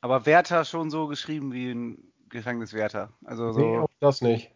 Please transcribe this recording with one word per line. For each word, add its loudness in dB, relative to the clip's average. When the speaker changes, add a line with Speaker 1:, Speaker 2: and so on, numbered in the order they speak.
Speaker 1:
Aber 2
Wärter 6
schon -4
so -2
geschrieben -6
wie -6
ein -10
Gefängniswärter. -6
Also -4
so 2
Speaker 2:
Nee, 2
auch -2
das 4
nicht. 2